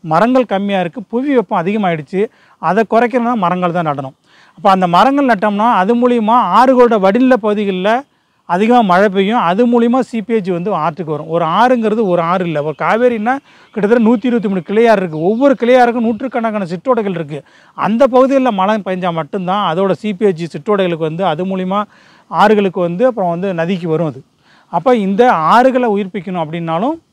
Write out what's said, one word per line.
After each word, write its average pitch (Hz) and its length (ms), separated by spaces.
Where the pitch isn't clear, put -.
மரங்கள் 214 440
கம்மியா 196 340
இருக்கு, 180 240
புவி 269 300
வெப்பம் 202 320
அதிகமாயிடுச்சு. 190 600
அதை 185 320
குறைக்கணும்னா 233 440
மரங்கள் 180 380
தான் 170 160
நடணும். 139 280
அப்ப 196 160
அந்த 190 160
மரங்கள் 254 380
நட்டோம்னா 214 480
அது 196 220
மூலியமா 240 400
ஆறுகளோட 240 420
வடிநில 233 340
பகுதிகளில் 208 720
அதிகமா 220 380
மழை 196 280
பெய்யும். 196 300
அது 185 280
மூலியமா 233 320
சீப்பேஜ் 220 400
வந்து 180 220
ஆற்றுக்கு 156 380
வரும். 151 160
ஒரு 165 180
ஆறுங்கிறது 220 600
ஒரு 175 140
ஆறு 175 240
இல்ல. 151 180
ஒரு 151 160
காவேரின்னா 226 580
கிட்டத்தட்ட 220 380
நூத்தி 240 160
இருபத்தி 233 220
மூணு 190 200
கிளையாறு 220 300
இருக்கு. 160 240
ஒவ்வொரு 226 380
கிளையாருக்கும் 240 480
நூற்றுக்கணக்கான 226 580
சிற்றோடைகள் 196 540
இருக்கு. 147 240
அந்த 220 340
பகுதிகளில் 254 460
மழை 196 220
பெஞ்சா 185 360
மட்டும்தான் 175 640
அதோட 190 260
சீப்பேஜ் 190 440
சிற்றோடைகளுக்கு 170 640
வந்து, 170 160
அது 165 200
மூலியமா 190 380
ஆறுகளுக்கு 196 480
வந்து, 175 260
அப்புறம் 220 240
வந்து 180 240
நதிக்கு 170 340
வரும் 160 200
அது. 135 140
அப்ப 254 260
இந்த 208 360
ஆறுகளை 233 580
உயிர்ப்பிக்கணும் 190 540
அப்படின்னாலும் 170 520